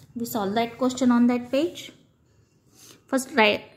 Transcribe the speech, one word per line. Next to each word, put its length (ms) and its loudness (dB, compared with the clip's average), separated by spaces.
We 120 -8
solve 300 -4
that 200 -2
question 340 0
on 180 6
that 220 -2
page. 400 -2
First, 280 -4
write, 420 2